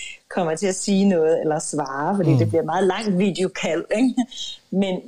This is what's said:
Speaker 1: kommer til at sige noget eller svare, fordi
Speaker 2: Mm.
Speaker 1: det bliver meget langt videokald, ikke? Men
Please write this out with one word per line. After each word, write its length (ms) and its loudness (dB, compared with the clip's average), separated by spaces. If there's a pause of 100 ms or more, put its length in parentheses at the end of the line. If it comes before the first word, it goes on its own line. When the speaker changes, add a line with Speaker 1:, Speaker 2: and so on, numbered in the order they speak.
(280)
Speaker 1:
kommer 280 -2
til 100 -2
at 80 0
sige 340 2
noget 320 4
eller 180 0
svare, 580 -4
fordi 160 2
Speaker 2:
Mm. 60 4
Speaker 1:
det 100 2
bliver 160 0
meget 220 0
langt 320 0
videokald, 680 -2 (120)
ikke? 180 2 (560)
Men 380 0